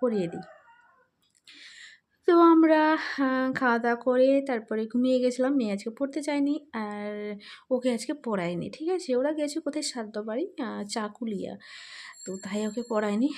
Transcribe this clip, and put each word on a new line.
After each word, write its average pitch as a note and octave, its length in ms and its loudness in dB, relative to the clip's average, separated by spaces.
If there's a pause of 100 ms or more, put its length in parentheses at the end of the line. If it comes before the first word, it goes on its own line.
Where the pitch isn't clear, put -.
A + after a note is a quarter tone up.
করিয়ে G#3+ 260 2
দিই। F3 140 -8 (1900)
তো E4+ 120 8
আমরা, D#4+ 540 8
আহ, C4 600 0
খাওয়া A#3+ 240 2
দাওয়া A#3+ 180 0
করে C4 520 4
তারপরে A3 380 -4
ঘুমিয়ে B3 340 2
গেছিলাম। B3+ 360 0
মেয়ে A3+ 160 0
আজকে G3+ 180 -6
পড়তে C#4 340 -4
চায়নি, C#4+ 360 0 (140)
আর G#3 640 -6 (360)
ওকে B3+ 200 0
আজকে B3 220 -2
পড়ায়নি, F3 600 -4
ঠিক D#4 160 -6
আছে? F4 260 -2
ওরা C#4 180 0
গেছে D4 260 -4
কোথায়, D4 240 -4
সাদ্দ A3 380 -8
বাড়ি, A3+ 260 -4 (120)
আহ, G#3 280 -6
চাকুলিয়া, G#3 680 -6 (680)
তো F#3+ 120 -8
তাই G#3 300 -4
ওকে A3 220 -6
পড়ায়নি। G#3+ 480 0